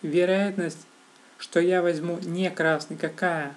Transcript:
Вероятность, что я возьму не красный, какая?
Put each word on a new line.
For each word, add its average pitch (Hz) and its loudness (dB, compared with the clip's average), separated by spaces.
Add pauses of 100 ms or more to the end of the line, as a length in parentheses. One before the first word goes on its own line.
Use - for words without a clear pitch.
Вероятность, 180 0 (520)
что - 0
я 180 4
возьму 170 0
не 180 -2
красный, 160 0
какая? 156 -4